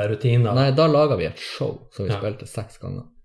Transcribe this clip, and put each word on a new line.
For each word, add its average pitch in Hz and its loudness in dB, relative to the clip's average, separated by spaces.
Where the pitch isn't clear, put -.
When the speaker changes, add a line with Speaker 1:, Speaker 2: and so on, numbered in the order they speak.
Speaker 1:
rutinen? 117 2
Speaker 2:
Nei, 135 4
da 156 4
laget 147 4
vi 80 0
et - -8
show - -8
som 98 -8
vi 98 0
Speaker 1:
Ja. 101 -2
Speaker 2:
spilte 104 -6
seks - -12
ganger. 95 -10